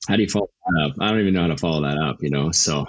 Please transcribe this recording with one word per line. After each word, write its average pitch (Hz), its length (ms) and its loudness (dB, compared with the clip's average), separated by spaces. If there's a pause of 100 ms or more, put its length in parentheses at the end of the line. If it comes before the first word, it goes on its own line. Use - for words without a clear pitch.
How 101 80 2
do 110 60 4
you 98 60 2
follow 101 200 -2 (180)
that 82 160 0
up? 73 180 -2
I 101 100 0
don't 110 100 2
even 95 140 2
know 90 80 2
how 85 60 2
to 78 80 0
follow 78 260 0
that 71 140 0
up, 73 260 -2
you 76 80 -2
know? 71 200 0
So, 73 380 0